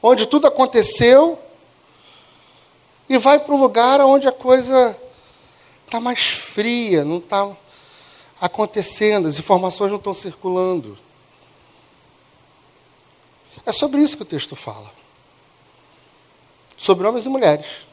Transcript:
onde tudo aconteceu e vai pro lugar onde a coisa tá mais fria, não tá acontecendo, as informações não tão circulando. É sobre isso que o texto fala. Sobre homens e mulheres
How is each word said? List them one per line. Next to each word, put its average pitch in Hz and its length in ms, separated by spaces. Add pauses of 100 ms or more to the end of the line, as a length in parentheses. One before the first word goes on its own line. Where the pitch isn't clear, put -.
onde 220 240
tudo 294 200
aconteceu 254 920 (1700)
e 269 80
vai 277 240
pro 285 160
lugar 254 460
onde 269 260
a 247 40
coisa 254 640 (960)
tá 233 80
mais 240 220
fria, 214 840
não 170 160
tá 202 300 (880)
acontecendo, 208 880
as 147 100
informações 185 520
não 202 80
tão 196 160
circulando. 180 840 (2750)
É 233 60
sobre 285 280
isso 294 160
que 220 60
o - 40
texto - 280
fala. 107 360 (1800)
Sobre 185 320
homens 233 200
e - 20
mulheres 202 380 (260)